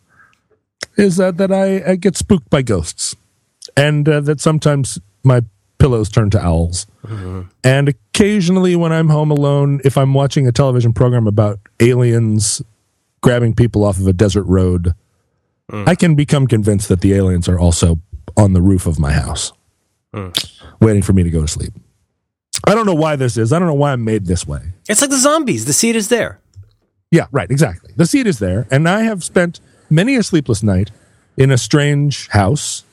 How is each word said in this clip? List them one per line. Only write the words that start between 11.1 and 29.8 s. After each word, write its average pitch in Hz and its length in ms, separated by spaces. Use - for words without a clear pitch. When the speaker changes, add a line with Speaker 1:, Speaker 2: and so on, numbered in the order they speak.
Speaker 1:
about 104 320
aliens 117 840
grabbing 120 340
people 110 260
off 101 160
of 95 80
a 95 60
desert 98 320
road, 90 500
Speaker 2:
Mm. 104 160
Speaker 1:
I 175 60
can 170 220
become 143 320
convinced 107 400
that 92 120
the 98 140
aliens 92 340
are 87 100
also 85 400
on 101 180
the 90 80
roof 92 260
of 78 100
my 73 140
house, 76 400
Speaker 2:
Mm. 95 200
Speaker 1:
waiting 107 220
for 98 100
me 95 100
to 85 80
go 80 120
to 76 40
sleep. - 260
I 185 80
don't 226 120
know 185 100
why 156 180
this 127 220
is. 113 160
I 165 80
don't 185 80
know 151 60
why 143 180
I'm 123 120
made 110 220
this 85 180
way. 71 160
Speaker 2:
It's 214 120
like 277 100
the 277 80
zombies. 254 480
The 147 60
seed 226 220
is 220 140
there. - 320
Speaker 1:
Yeah, 147 180
right, 104 180
exactly. 127 460
The 170 100
seed 262 220
is 143 140
there, 98 320
and 151 160
I 208 140
have 220 200
spent 175 380